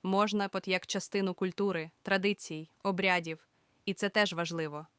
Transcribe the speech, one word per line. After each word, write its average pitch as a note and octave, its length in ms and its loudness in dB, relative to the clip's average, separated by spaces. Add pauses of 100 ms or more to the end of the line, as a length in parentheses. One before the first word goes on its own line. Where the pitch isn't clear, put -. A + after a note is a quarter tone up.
Можна G3+ 440 2
пот-, F#3+ 220 -6
як F#3 180 0
частину F#3+ 460 -2
культури, F3+ 580 -2 (100)
традицій, F#3+ 680 -2 (140)
обрядів, F3+ 640 0 (380)
і G3 80 -2
це G3+ 160 0
теж G3+ 240 2
важливо. D#3+ 540 -4 (120)